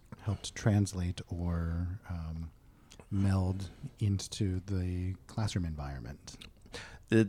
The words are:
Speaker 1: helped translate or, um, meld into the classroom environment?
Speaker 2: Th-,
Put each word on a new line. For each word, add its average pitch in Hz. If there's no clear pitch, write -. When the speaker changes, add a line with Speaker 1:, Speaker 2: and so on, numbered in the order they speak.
Speaker 1:
helped -
translate 95
or, 87
um, 80
meld 95
into 98
the 90
classroom 101
environment? 69
Speaker 2:
Th-, 113